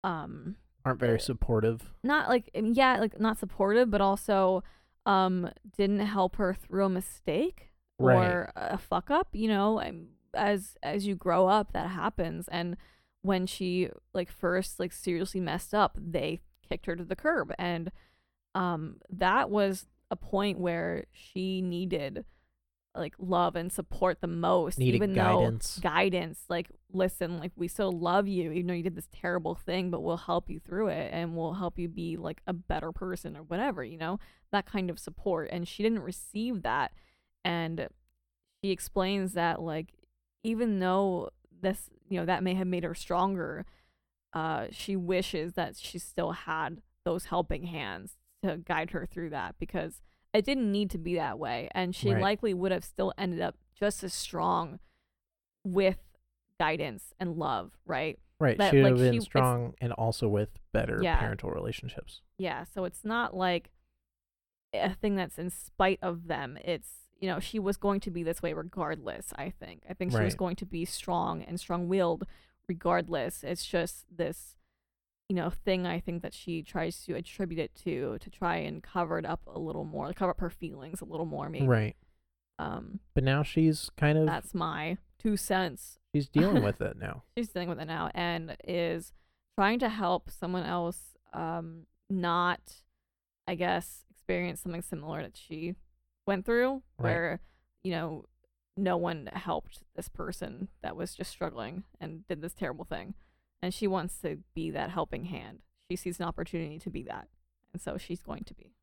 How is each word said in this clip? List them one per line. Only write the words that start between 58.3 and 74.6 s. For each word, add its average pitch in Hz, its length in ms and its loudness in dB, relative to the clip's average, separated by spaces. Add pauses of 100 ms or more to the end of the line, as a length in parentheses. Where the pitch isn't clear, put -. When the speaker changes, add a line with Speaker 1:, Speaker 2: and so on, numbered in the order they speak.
Speaker 2:
Right. - 180 4
Speaker 1:
That, 202 140 6
Speaker 2:
She 143 60 10
would 135 60 12
Speaker 1:
like, 131 80 10
Speaker 2:
have 123 80 6
been 127 140 6
Speaker 1:
she, 120 40 4
it's 113 80 0
Speaker 2:
strong 123 560 2
and 120 120 -2
also 113 340 0
with 104 320 0 (140)
better 113 280 2
Speaker 1:
Yeah. 165 180 2
Speaker 2:
parental 110 320 -2
relationships. - 680 -8 (160)
Speaker 1:
Yeah. 165 280 -4
So - 200 -6
it's - 180 -8
not, 226 320 -2
like, 180 360 0 (1000)
a 185 220 0
thing 202 200 0
that's 180 240 -4
in 180 100 -4
spite - 520 0
of 170 260 -4
them. 147 360 -4
It's, - 460 -6 (100)
you 190 80 -2
know, 175 120 0
she - 180 -4
was 196 200 0
going 202 240 2
to 196 100 -6
be 170 100 -4
this 165 200 -2
way 156 120 -2
regardless, 156 800 -6
I 151 140 -8
think. - 400 -14
I 180 40 -8
think 147 180 -2
she 120 80 2
was 101 140 4
Speaker 2:
Right. - 40 -6
Speaker 1:
going 180 200 -2
to 190 80 -8
be 170 200 -4
strong 170 560 -2
and - 180 -8
strong-willed 175 680 0 (400)
regardless. 170 760 0
It's 160 220 -4
just - 400 0 (100)
this, - 420 -4 (720)